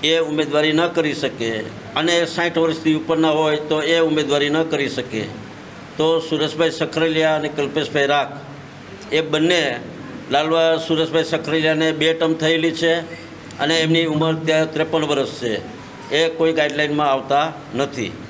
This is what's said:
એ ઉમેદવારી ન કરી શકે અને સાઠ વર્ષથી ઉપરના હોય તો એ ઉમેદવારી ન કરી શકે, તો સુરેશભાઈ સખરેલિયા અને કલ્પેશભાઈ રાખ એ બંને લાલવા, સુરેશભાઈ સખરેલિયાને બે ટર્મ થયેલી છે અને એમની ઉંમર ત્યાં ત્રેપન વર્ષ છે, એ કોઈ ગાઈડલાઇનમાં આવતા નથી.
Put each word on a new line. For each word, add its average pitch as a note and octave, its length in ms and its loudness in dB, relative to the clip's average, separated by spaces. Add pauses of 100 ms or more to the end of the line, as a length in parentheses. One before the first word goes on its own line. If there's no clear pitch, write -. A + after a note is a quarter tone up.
એ D#3+ 160 4
ઉમેદવારી D3+ 540 2
ન E3 140 4
કરી E3 260 0
શકે A2+ 460 -2 (360)
અને E3+ 300 2
સાઠ E3+ 320 -2
વર્ષથી D#3+ 380 2
ઉપરના D#3+ 340 2
હોય D#3 260 2
તો D3+ 260 -2
એ E3 180 2
ઉમેદવારી D3 500 2
ન D#3 140 2
કરી D3 260 -2
શકે, A2 320 -4 (760)
તો D#3+ 220 4
સુરેશભાઈ D#3 500 0
સખરેલિયા D#3+ 680 0
અને D3+ 120 -2
કલ્પેશભાઈ C#3+ 600 0
રાખ C#3+ 200 2 (880)
એ D#3 80 4
બંને D3+ 580 2 (520)
લાલવા, D#3+ 460 4 (100)
સુરેશભાઈ D#3+ 360 2
સખરેલિયાને D#3+ 680 0
બે D#3 220 2
ટર્મ E3 200 2
થયેલી D#3+ 380 2
છે E3 220 2 (680)
અને D#3 200 2
એમની D#3+ 260 4
ઉંમર D#3+ 280 0
ત્યાં D#3+ 400 0
ત્રેપન D#3 300 0
વર્ષ C#3 240 0
છે, A2+ 340 -4 (500)
એ D#3+ 180 2
કોઈ E3 240 2
ગાઈડલાઇનમાં D3 580 2
આવતા C#3 420 0 (220)
નથી. A#2+ 360 -2 (180)